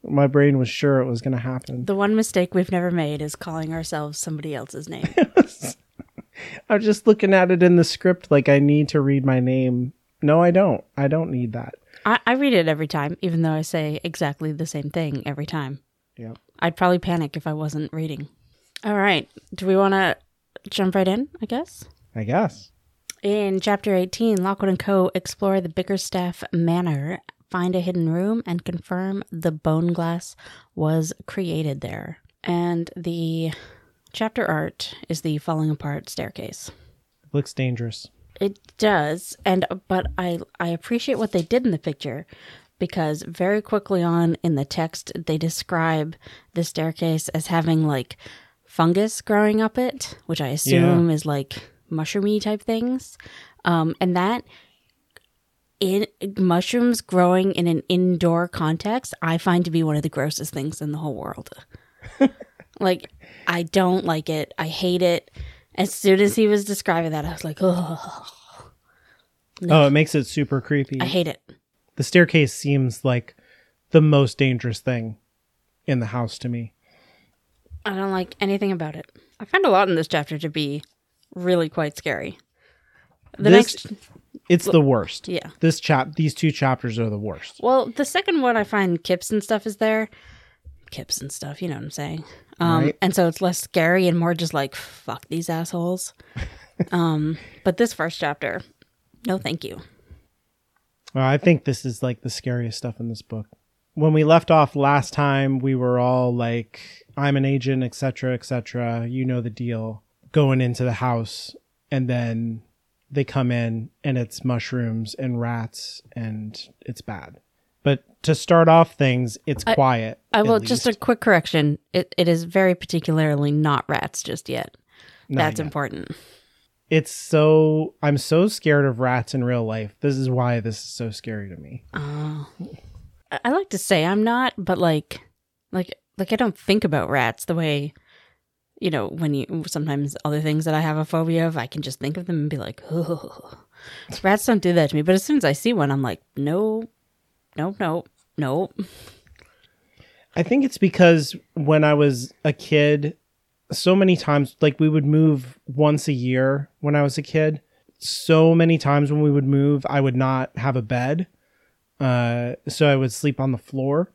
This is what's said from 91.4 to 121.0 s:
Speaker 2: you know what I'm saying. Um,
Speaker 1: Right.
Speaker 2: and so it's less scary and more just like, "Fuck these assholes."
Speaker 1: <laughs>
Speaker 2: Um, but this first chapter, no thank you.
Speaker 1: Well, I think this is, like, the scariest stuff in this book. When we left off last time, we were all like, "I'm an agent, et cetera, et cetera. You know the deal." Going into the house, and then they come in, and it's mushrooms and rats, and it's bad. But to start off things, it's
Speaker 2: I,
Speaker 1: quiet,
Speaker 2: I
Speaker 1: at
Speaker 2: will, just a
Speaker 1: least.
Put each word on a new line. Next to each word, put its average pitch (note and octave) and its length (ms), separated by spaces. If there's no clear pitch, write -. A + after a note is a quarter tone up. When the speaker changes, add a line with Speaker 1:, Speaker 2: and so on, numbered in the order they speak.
Speaker 2:
you F3 60
know C#3+ 80
what A2+ 80
I'm D3+ 60
saying. D#3 340
Um, E3 240
Speaker 1:
Right. D3+ 160
Speaker 2:
and F#3 140
so F3+ 140
it's E3 120
less F3+ 180
scary F3+ 480
and E3+ 120
more E3+ 160
just E3 180
like, C#3 240
"Fuck - 520
these E3+ 200
assholes." E3+ 640
Speaker 1:
<laughs> - 80
Speaker 2:
Um, D#3+ 480
but F3+ 120
this A#3 160
first E3 260
chapter, D3 420
no F#3+ 120
thank - 240
you. - 160
Speaker 1:
Well, C3+ 100
I C#3 140
think E3 260
this C3+ 200
is, B2 180
like, B2+ 200
the B2 80
scariest A#2+ 480
stuff A#2+ 200
in A#2 100
this A2+ 140
book. A2 240
When D#3 180
we D#3 120
left D#3+ 260
off D#3 240
last C#3 380
time, C#3 480
we C3+ 140
were B2 240
all B2 360
like, A#2 460
"I'm C#3 200
an C3+ 80
agent, C3 400
et A#2 100
cetera, C3 400
et A#2 100
cetera. A#2 640
You B2+ 180
know B2 160
the A2+ 100
deal." A2 520
Going C3+ 280
into B2 240
the A#2+ 100
house, A#2 600
and C3 180
then A#2 540
they C#3 140
come B2 280
in, A#2 380
and C3+ 140
it's - 260
mushrooms A#2 720
and B2 260
rats, A#2 600
and G#2+ 440
it's - 180
bad. - 380
But C#3 200
to D#3+ 120
start E3 340
off E3 260
things, B2 420
it's - 200
Speaker 2:
I, A3+ 80
Speaker 1:
quiet, A#2+ 440
Speaker 2:
I A3+ 80
Speaker 1:
at G#3+ 60
Speaker 2:
will, A3 140
just A3+ 260
a A#3+ 40
Speaker 1:
least. G3+ 100